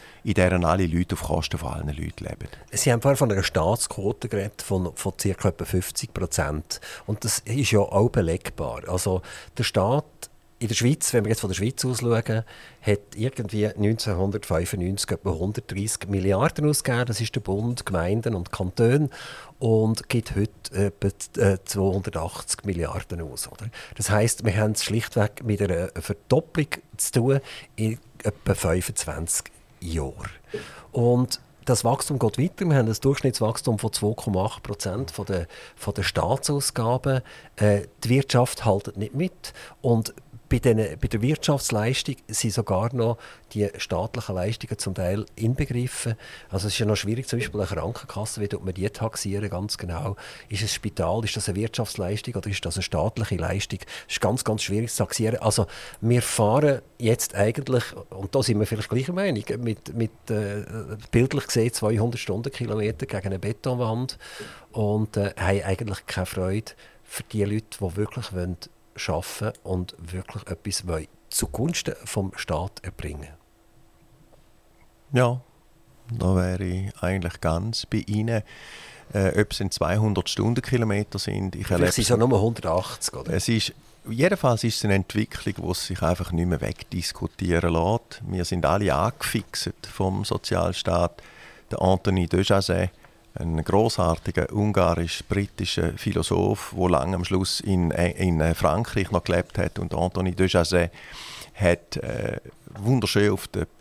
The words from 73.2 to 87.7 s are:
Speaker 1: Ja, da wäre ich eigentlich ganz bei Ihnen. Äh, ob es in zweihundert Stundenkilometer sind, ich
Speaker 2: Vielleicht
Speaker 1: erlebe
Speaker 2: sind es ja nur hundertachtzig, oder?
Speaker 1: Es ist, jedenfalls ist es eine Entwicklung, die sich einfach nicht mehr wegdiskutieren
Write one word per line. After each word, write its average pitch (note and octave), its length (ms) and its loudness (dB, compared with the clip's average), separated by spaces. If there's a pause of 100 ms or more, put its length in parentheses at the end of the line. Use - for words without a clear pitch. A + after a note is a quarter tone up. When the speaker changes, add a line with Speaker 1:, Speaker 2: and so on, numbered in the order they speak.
Speaker 1:
Ja, B2 300 4 (680)
da F#2+ 240 2
wäre F#2 300 2
ich F#2 400 -4
eigentlich F2+ 380 -2
ganz F2 440 0
bei - 220 -2
Ihnen. G#2+ 340 0 (720)
Äh, G2 300 4
ob - 100 0
es - 80 -8
in G2 100 -2
zweihundert G2+ 600 0
Stundenkilometer A2 920 0
sind, G2 380 -4
ich G2 100 -8
Speaker 2:
Vielleicht - 40 0
Speaker 1:
erlebe F2 200 4
Speaker 2:
sind A#2+ 120 0
es F#2 40 2
ja B2 80 6
nur A2+ 260 6
hundertachtzig, F#2 720 -2
oder? E2 180 -6
Speaker 1:
Es G2+ 160 0
ist, A2+ 240 2 (340)
jedenfalls B2+ 560 2
ist A2+ 140 0
es - 80 -2
eine G2+ 80 4
Entwicklung, G2+ 640 0
die E2+ 160 -4
sich - 280 -4
einfach F2+ 300 0
nicht E2+ 160 2
mehr E2 140 0
wegdiskutieren E2+ 1120 -2